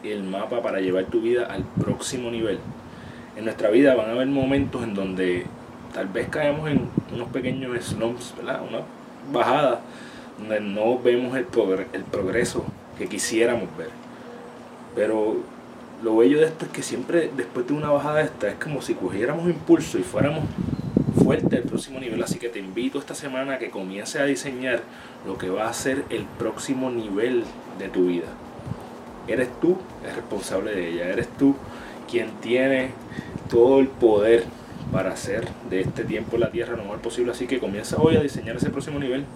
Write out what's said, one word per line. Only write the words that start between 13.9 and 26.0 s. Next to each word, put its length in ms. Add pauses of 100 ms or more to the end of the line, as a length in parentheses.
Pero 400 (680)
lo 140
bello 240
de 60
esto 180
es 80
que 120
siempre 520
después 320
de 60
una 160
bajada 320
esta 260
es 80
como 260
si 120
cogiéramos 560
impulso 500
y 40
fuéramos 420 (840)
fuerte 280
al 60
próximo 360
nivel. 240
Así 160
que 100
te 100
invito 400
esta 160
semana 380
a 60
que 100
comiences 520
a 40
diseñar 560 (440)
lo 120
que 120
va 200
a 40
ser 360